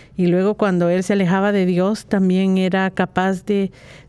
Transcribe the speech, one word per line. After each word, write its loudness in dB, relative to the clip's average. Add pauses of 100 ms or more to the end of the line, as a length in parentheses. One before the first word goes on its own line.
(180)
Y 2
luego 2
cuando 0
él 0
se -2
alejaba 0
de 2
Dios, 0
también 0
era 0
capaz -2
de, -2 (380)